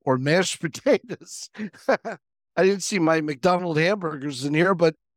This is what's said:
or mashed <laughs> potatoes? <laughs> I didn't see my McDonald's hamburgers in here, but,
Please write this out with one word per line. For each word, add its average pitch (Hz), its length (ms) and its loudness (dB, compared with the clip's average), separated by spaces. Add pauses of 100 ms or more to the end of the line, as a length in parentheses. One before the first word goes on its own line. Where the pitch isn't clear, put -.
or 131 140 2
mashed 151 440 0
<laughs> - 0 -
potatoes? - 920 -4
<laughs> - 340 -10
I - 760 -4
didn't 196 180 2
see - 160 -4
my 160 240 2
McDonald's 160 580 0
hamburgers 151 680 -2
in 147 100 -2
here, 175 180 4
but, 165 220 2 (220)